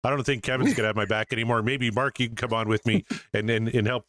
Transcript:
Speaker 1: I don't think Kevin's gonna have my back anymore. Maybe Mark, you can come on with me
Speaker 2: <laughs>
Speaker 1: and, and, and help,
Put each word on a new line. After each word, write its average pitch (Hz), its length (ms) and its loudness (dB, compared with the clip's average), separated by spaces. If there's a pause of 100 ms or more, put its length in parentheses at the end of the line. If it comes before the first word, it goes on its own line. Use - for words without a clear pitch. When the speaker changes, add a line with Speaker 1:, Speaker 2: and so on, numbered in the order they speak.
Speaker 1:
I 123 60 2
don't 139 120 0
think 123 200 -2
Kevin's 143 320 0
gonna 110 120 2
have 107 80 0
my 107 100 0
back 107 280 -2
anymore. 117 300 0
Maybe 123 280 0
Mark, 127 280 -2
you 120 80 0
can 113 80 -10
come 113 180 -2
on 110 160 0
with 110 160 0
me 110 180 2 (160)
Speaker 2:
<laughs> - 140 -10
Speaker 1:
and, 107 160 0
and, 113 180 0
and 113 200 2
help, 127 220 -2